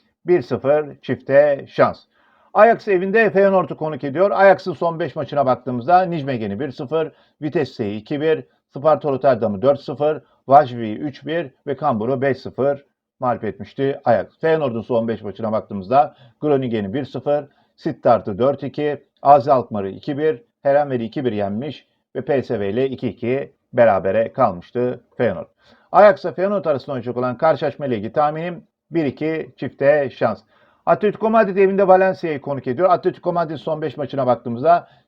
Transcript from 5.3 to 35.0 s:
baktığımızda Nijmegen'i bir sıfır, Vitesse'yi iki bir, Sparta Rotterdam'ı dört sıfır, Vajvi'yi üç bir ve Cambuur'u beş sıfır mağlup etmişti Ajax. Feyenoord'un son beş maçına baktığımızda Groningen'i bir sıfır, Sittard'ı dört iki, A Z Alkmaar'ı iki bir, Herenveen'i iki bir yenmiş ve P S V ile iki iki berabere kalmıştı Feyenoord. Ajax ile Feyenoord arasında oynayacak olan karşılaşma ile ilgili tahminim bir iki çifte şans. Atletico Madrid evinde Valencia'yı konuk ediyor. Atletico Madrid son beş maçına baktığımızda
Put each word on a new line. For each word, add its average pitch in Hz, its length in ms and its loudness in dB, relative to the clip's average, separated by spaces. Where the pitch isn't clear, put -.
baktığımızda 127 560 2
Nijmegen'i 131 580 -4
bir 139 120 -6
sıfır, 151 400 -4
Vitesse'yi 127 600 -4
iki 147 200 -6
bir, 160 220 0
Sparta 151 400 0
Rotterdam'ı 117 520 0
dört 135 180 2
sıfır, 147 420 -4
Vajvi'yi 123 500 2
üç 139 280 -12
bir 151 260 -6
ve 139 100 -6
Cambuur'u 127 440 -2
beş 135 160 0
sıfır 139 480 -4
mağlup 123 240 -4
etmişti 139 640 -6
Ajax. 101 220 2
Feyenoord'un 147 400 0
son 117 260 -2
beş 110 140 -6
maçına 107 300 -8
baktığımızda 110 640 -2
Groningen'i 120 520 -2
bir 135 120 -4
sıfır, 147 400 -4
Sittard'ı 151 640 0
dört 139 260 0
iki, 143 400 -6
A 143 180 6
Z 127 80 -4
Alkmaar'ı 113 420 0
iki 120 280 -8
bir, 156 260 -2
Herenveen'i 139 420 0
iki 127 220 -6
bir 120 60 0
yenmiş 104 560 -6
ve 131 60 -6
P 139 220 -2
S 117 160 -4
V 101 100 -4
ile 127 200 -2
iki 127 200 -6
iki 131 440 -6
berabere 110 600 2
kalmıştı 120 680 -4
Feyenoord. 101 300 -4
Ajax 196 340 6
ile 160 80 -6
Feyenoord 196 320 -4
arasında 147 260 -2
oynayacak 123 260 -6
olan 127 200 -2
karşılaşma 151 480 -2
ile 123 120 -2
ilgili 104 160 -8
tahminim 156 500 -2
bir 156 140 -2
iki 151 520 -6
çifte 143 520 0
şans. 110 300 -4
Atletico 208 440 0
Madrid 214 280 2
evinde 196 300 2
Valencia'yı 185 540 2
konuk 139 260 -8
ediyor. 147 220 0
Atletico 175 440 0
Madrid 160 240 -4
son 156 240 -6
beş 151 160 -6
maçına 135 300 -4
baktığımızda 123 600 0